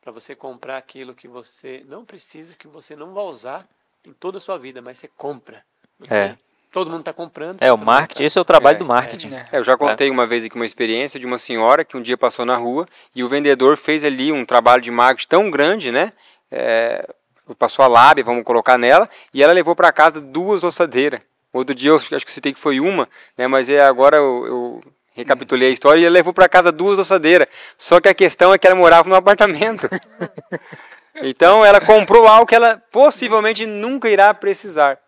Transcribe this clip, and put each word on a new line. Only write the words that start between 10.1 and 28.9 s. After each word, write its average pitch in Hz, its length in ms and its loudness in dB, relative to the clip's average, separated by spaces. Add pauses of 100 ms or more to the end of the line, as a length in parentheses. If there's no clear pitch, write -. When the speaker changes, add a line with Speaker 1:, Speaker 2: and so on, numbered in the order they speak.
Speaker 3:
uma 127 160 -4
vez 117 180 -6
aqui 113 120 -16
uma 117 100 -10
experiência 117 520 -8
de 127 60 -20
uma 127 140 -10
senhora 120 480 0
que - 100 -18
um 123 60 -14
dia 120 160 -8
passou 127 260 -4
na 123 120 -4
rua 123 280 -8 (300)
e 127 100 -8
o 117 60 -8
vendedor 139 480 0
fez 151 260 -6
ali 139 260 -6
um 139 140 -6
trabalho 120 380 2
de 120 80 -12
marketing 120 380 -2
tão 196 220 0
grande, 151 400 -4
né? 160 220 -4 (380)
É, 117 580 -6 (500)
passou - 240 -2
a 131 60 4
lábia, 131 360 4
vamos 120 200 -6
colocar 120 320 0
nela, 131 320 2 (240)
e 135 100 0
ela 160 120 4
levou 170 200 -2
pra 170 160 2
casa 156 300 0
duas 165 420 -6
ossadeiras. 143 580 -4 (300)
Outro 127 240 -6
dia 131 180 -2
eu 160 40 4
acho 139 300 -6
que - 40 -18
citei 143 220 -10
que - 80 -16
foi 139 180 -4
uma, 165 300 -4 (300)
né? 123 80 -4
Mas 131 240 -2
é, 143 100 2
agora 139 380 4
eu, 127 280 -2
eu... 120 360 -12 (300)
Recapitulei 127 560 -4
a 131 40 0
história 147 280 2
e 175 40 2
ela 170 80 2
levou 175 220 2
pra 185 140 4
casa 175 240 2
duas 190 260 -4
ossadeiras. 175 480 0 (320)
Só 170 220 2
que 190 80 2
a 190 60 2
questão 180 380 2
é 196 60 2
que - 80 2
ela 185 80 6
morava 170 340 4